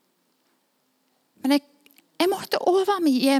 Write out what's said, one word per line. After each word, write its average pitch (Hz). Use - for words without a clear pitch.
Men 277
jeg, 285
jeg 359
måtte -
overgi 359